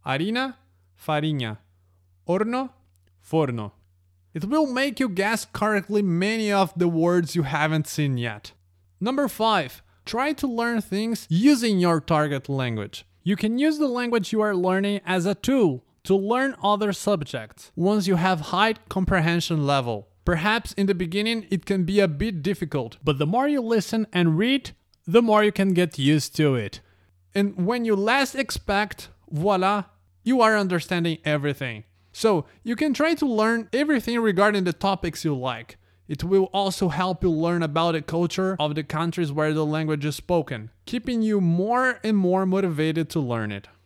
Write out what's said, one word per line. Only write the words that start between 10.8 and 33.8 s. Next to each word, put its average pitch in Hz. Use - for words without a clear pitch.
using 226
your 175
target 151
language. 120
You 190
can 226
use 302
the 294
language 240
you 220
are 208
learning 190
as 180
a 202
tool 208
to 190
learn 240
other 202
subjects 143
once 190
you 190
have 180
high 208
comprehension 170
level. 120
Perhaps 202
in 196
the 196
beginning 196
it 190
can 190
be 196
a 196
bit 160
difficult, 139
but 143
the 147
more 240
you 285
listen 226
and -
read, 254
the 226
more 214
you 214
can 196
get 175
used 143
to 147
it. 110
And 196
when 240
you 220
last 254
expect, -
voila, 190
you 247
are 220
understanding 175
everything. 139
So, 196
you 233
can 302
try 320
to 302
learn 226
everything 240